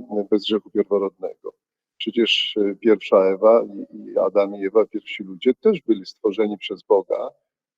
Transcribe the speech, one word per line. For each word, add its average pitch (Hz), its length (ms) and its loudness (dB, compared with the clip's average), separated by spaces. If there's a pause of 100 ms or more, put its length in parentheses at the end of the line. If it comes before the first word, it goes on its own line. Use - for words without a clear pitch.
(300)
bez 104 140 0
grzechu 107 260 -4
pierworodnego. 98 840 -4 (440)
Przecież, - 600 -2
y, 101 240 -2
pierwsza 107 360 4
Ewa 98 460 4
i, 101 340 -14
i 104 200 -8
Adam 101 380 0
i 98 100 -8
Ewa, 104 200 2
pierwsi - 380 -12
ludzie, 95 300 -2
też 208 280 0
byli 98 240 -2
stworzeni 104 520 -4
przez - 260 -12
Boga 98 460 0 (480)